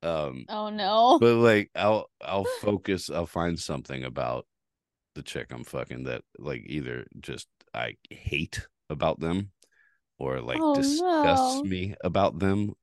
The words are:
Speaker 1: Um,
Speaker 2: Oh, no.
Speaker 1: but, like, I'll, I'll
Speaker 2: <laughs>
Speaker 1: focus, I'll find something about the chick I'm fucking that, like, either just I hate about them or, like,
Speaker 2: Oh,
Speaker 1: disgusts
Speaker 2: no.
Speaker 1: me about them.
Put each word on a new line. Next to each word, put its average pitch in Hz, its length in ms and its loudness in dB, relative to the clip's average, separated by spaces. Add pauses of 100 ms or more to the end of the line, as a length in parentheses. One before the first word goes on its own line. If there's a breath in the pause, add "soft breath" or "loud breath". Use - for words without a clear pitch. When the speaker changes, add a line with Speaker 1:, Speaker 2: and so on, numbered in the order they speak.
Speaker 1:
Um, 76 460 -4
Speaker 2:
Oh, 214 220 -8
no. 214 500 4
Speaker 1:
but, 117 160 8
like, 113 400 6
I'll, 104 340 2 (140)
I'll 95 220 -2
Speaker 2:
<laughs> 98 160 -6
Speaker 1:
focus, 101 480 0
I'll 82 160 -2
find 85 340 -2
something 67 460 -8
about 62 400 -6 (720)
the 71 80 -14
chick - 280 -10
I'm 62 140 -12
fucking 64 400 -10
that, 62 160 -8 (180)
like, 65 280 -8
either 62 380 -8 (140)
just 62 300 -12 (240)
I 57 240 -6 (120)
hate - 560 -6 (240)
about 78 300 0
them 90 320 -2 (680)
or, 65 220 -4
like, 60 220 -4
Speaker 2:
Oh, 302 140 2
Speaker 1:
disgusts 285 840 2
Speaker 2:
no. 277 80 -4
Speaker 1:
me 92 360 -4
about 90 380 2
them. 98 440 0